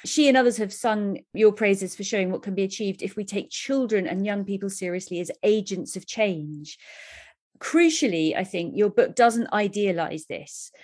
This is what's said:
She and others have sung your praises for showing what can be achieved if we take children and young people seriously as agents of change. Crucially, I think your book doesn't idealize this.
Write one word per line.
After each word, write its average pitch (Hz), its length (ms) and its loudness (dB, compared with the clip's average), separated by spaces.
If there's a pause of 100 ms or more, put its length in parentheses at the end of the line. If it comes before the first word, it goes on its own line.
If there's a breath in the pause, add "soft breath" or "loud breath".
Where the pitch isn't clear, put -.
She 302 220 2
and 262 100 6
others 240 200 4
have 202 140 -4
sung 208 480 -2 (140)
your 214 180 6
praises 196 440 0
for 202 80 -10
showing 190 280 -2
what - 120 -4
can 196 100 -6
be 196 100 -2
achieved 190 380 -4
if 196 140 -6
we 208 100 -6
take 202 240 -6
children 220 560 0
and 190 180 -2
young 202 220 -4
people 196 240 -4
seriously 180 500 -6
as 175 120 -6 (100)
agents 208 540 0
of 190 100 -12
change. 151 720 -4 (800 loud breath)
Crucially, 277 800 2
I 190 80 -2
think 170 320 -6
your 208 120 4
book - 260 2
doesn't 233 360 4
idealize 196 760 -2
this. - 440 -12 (120)